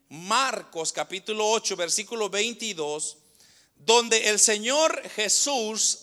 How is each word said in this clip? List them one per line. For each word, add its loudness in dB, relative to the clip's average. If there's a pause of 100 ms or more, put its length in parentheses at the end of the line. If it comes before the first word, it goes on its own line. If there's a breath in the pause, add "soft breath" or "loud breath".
Marcos -2
capítulo -4
ocho, 0
versículo -4
veintidós, -4 (580 soft breath)
donde 4
el 2
Señor 2
Jesús 0